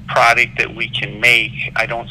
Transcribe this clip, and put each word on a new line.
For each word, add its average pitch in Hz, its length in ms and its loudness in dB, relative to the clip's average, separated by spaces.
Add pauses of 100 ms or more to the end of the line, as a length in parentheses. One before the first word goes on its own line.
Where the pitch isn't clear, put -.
product 117 520 4
that 117 160 -2
we 117 140 -6
can - 300 -8
make. 117 320 4 (240)
I 113 100 2
don't 117 260 -6